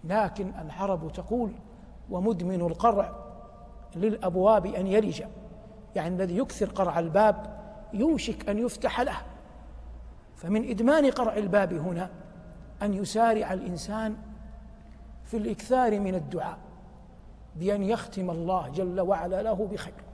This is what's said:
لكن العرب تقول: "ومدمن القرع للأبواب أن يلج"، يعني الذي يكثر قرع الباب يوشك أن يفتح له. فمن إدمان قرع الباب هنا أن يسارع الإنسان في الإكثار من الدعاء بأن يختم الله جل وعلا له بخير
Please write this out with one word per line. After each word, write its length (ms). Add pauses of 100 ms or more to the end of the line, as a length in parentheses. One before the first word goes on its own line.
لكن 560
العرب 520
تقول: 400 (580)
"ومدمن 500
القرع 640 (720)
للأبواب 720
أن 200
يلج"، 360 (760)
يعني 180
الذي 220
يكثر 300
قرع 320
الباب 600 (320)
يوشك 560
أن 100
يفتح 420
له. 160 (1200)
فمن 340
إدمان 400
قرع 260
الباب 360
هنا 380 (720)
أن 120
يسارع 580
الإنسان 640 (1080)
في 120
الإكثار 640
من 140
الدعاء 440 (1000)
بأن 260
يختم 480
الله 380
جل 320
وعلا 420
له 240
بخير 480